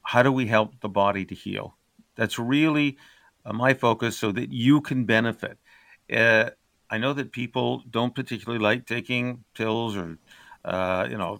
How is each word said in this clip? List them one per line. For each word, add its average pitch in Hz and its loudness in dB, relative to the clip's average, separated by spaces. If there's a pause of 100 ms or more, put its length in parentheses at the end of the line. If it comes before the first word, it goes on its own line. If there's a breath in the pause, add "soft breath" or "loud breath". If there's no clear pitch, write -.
how 120 4
do 135 4
we 127 0
help 110 0
the 107 -6
body 98 0
to 92 -12
heal. 98 -10 (380)
That's 113 -4
really, 147 2 (480 soft breath)
uh, 107 -8
my 127 4
focus 117 0
so 104 -2
that 123 -4
you 135 4
can 131 -2
benefit. 113 0 (560 soft breath)
Uh, 113 4 (400)
I 110 -6
know 131 -2
that 131 -8
people 123 -4
don't 120 -2
particularly 117 -6
like 110 0
taking 123 -4
pills 113 -2
or, 82 -8 (480 soft breath)
uh, 92 -2
you 120 -8
know, 98 -6